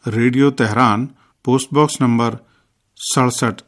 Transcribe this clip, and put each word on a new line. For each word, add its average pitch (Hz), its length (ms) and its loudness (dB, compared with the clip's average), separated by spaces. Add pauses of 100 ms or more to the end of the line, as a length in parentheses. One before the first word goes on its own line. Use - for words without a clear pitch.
ریڈیو 123 440 2
تہران، 117 540 0 (380)
پوسٹ 131 300 -2
باکس 151 280 0
نمبر 117 340 0 (800)
سڑسٹھ 120 520 0